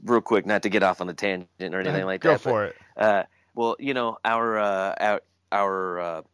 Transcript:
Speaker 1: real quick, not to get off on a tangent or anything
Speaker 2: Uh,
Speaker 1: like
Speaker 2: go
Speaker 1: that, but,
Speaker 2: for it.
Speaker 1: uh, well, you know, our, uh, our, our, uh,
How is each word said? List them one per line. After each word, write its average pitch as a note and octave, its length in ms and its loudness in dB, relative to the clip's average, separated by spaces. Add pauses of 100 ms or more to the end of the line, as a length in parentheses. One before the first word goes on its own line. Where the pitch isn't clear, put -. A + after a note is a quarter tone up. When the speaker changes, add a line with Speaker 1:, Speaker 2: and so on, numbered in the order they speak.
Speaker 1:
real A2+ 180 4
quick, G#2 240 2
not G2+ 180 2
to G#2+ 60 0
get G2+ 140 2
off F#2 180 2
on F2+ 80 -6
a E2+ 40 -6
tangent F#2 340 -4 (260)
or F#2+ 60 -4
anything F#2+ 240 -2
Speaker 2:
Uh, - 20 -4
Speaker 1:
like F#2+ 160 -4
Speaker 2:
go D#3+ 120 4
Speaker 1:
that, - 100 -2
but, - 60 -2
Speaker 2:
for G#2+ 160 0
it. - 100 -10 (220)
Speaker 1:
uh, G2+ 260 2 (320)
well, A#2 240 0
you C#3 140 -4
know, A#2 300 -4
our, A2+ 360 0
uh, G2 400 0
our, G#2 220 0 (300)
our, F#2+ 480 -2
uh, E2+ 220 -6 (120)